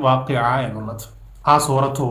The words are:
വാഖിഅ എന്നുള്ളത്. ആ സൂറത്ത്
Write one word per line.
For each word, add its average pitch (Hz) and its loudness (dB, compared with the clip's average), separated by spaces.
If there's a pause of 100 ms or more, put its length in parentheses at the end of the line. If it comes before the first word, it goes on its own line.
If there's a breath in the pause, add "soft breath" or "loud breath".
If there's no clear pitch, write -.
വാഖിഅ 131 2 (220)
എന്നുള്ളത്. 107 -10 (400)
ആ 147 6 (140)
സൂറത്ത് 135 0